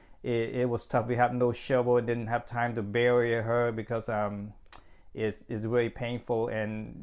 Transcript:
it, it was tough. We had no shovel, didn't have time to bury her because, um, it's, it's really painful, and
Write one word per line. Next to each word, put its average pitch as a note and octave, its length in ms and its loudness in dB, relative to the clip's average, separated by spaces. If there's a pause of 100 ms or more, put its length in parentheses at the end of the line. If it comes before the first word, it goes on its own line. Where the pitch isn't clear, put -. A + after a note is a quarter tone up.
(240)
it, A#2 320 0
it B2 140 0
was A#2 160 -2
tough. A#2 220 0
We B2 80 0
had B2 180 4
no B2 200 2
shovel, B2 480 2
didn't A#2 260 -2
have A#2 180 -2
time A#2 300 -2
to A2 80 -2
bury A#2+ 480 4
her A#2 400 2
because, A2+ 380 -6
um, G#2 420 -2 (640)
it's, G#2+ 340 -2
it's A2 160 -4
really A#2 260 2
painful, A#2 600 -2
and A2 540 -4